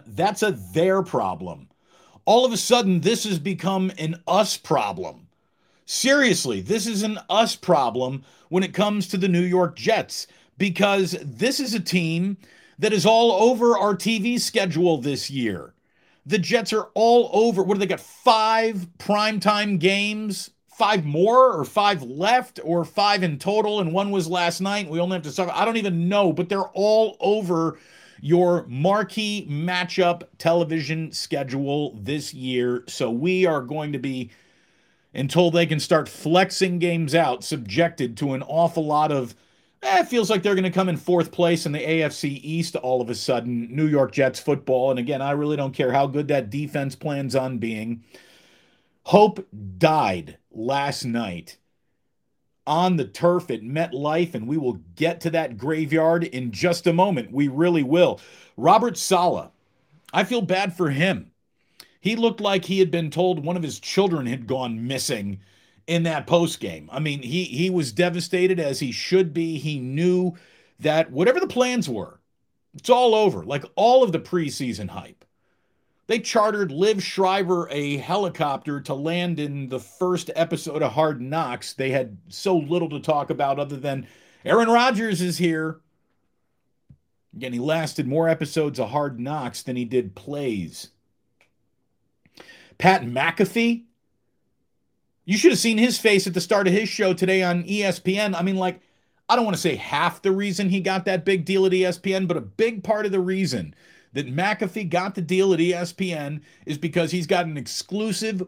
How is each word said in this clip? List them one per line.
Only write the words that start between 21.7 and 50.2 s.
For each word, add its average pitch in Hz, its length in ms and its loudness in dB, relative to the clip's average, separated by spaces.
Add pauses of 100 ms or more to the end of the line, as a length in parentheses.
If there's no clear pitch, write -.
left 180 600 0
or 170 200 0
five 208 380 2
in 160 160 0
total? 208 420 0
And 170 140 0
one 196 160 0
was 190 180 -2
last 175 320 0
night. 196 300 -2
We 160 100 -4
only 180 180 0
have 165 80 -6
to 147 60 -8
talk, 175 220 -2
I 185 120 2
don't 226 120 0
even 180 320 0
know, 196 240 4
but 175 160 -2
they're 196 200 -2
all 214 500 2
over 175 580 0 (440)
your 175 460 4
marquee 202 800 0
matchup 175 760 0 (160)
television 160 720 0
schedule 139 880 -4
this 147 320 -6
year. 123 540 -2
So 113 240 -4
we 180 340 0
are 156 160 2
going 151 320 -6
to 139 60 -6
be, 127 320 -6 (800)
until 165 380 2
they 170 160 2
can 160 120 -2
start 147 300 2
flexing 180 680 0
games 165 340 -2
out, 147 300 2
subjected 127 720 -2
to 139 160 -2
an 131 80 -6
awful 165 420 0
lot 151 280 0
of, 127 240 -2 (480)
eh, 381 160 4
it 330 80 0
feels 233 220 0
like 208 140 2
they're 202 120 2
gonna 185 160 0
come 185 180 2
in 165 80 -2
fourth 170 340 0
place 170 340 2
in 156 60 -4
the 143 180 -4
A 160 120 2
F 147 100 0
C 147 180 -6
East 156 460 -6
all 127 260 -2
of 117 80 -4
a 120 60 -4
sudden, 117 580 -4
New 156 140 0
York 143 240 2
Jets 131 300 0
football. 135 480 0
And 127 100 0
again, 131 220 -4
I 139 100 -2
really 147 240 -2
don't 135 180 -4
care 131 200 0
how 139 140 2
good 143 220 -4
that 135 200 0
defense 143 460 -6
plans 139 400 -6
on 131 240 -2
being. 113 440 -6 (1000)
Hope 208 440 4 (300)
died 101 600 0 (100)